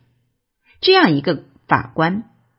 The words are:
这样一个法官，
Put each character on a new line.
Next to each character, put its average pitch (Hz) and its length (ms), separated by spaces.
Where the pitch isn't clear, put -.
这 370 120
样 339 200
一 143 100
个 156 220
法 - 260
官， 180 380